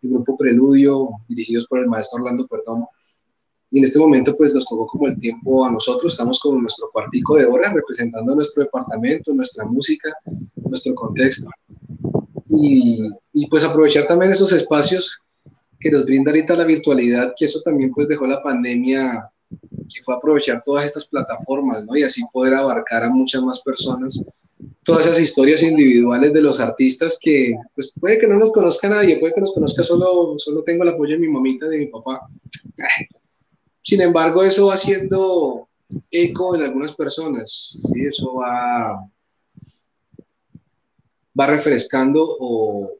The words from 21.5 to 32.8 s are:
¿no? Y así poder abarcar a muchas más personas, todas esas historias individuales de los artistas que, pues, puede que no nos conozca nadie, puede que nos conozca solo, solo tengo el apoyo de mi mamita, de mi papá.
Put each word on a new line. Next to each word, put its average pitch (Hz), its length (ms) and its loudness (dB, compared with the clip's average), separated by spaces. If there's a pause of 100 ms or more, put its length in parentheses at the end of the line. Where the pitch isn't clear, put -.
¿no? 117 120 -4
Y 147 80 2
así 123 180 -2 (100)
poder 131 220 2
abarcar 117 500 -2
a 120 60 0
muchas 131 320 0
más 127 180 -4
personas, 131 640 -6 (600)
todas 165 220 4
esas 165 140 2
historias 151 420 4
individuales 135 720 4
de 156 80 4
los 143 200 2
artistas 131 600 0
que, 131 360 2 (180)
pues, - 260 -8
puede 214 180 2
que 220 100 4
no 202 100 4
nos 220 140 4
conozca 185 360 2
nadie, 202 300 4
puede 165 160 0
que 202 60 0
nos 196 120 -2
conozca 156 300 -2
solo, 175 560 2
solo 151 240 -6
tengo 170 220 -2
el 175 60 4
apoyo 151 240 -2
de 165 60 -2
mi 165 80 0
mamita, 131 380 -2
de 156 120 -4
mi 143 80 -4
papá. 131 420 -12 (1500)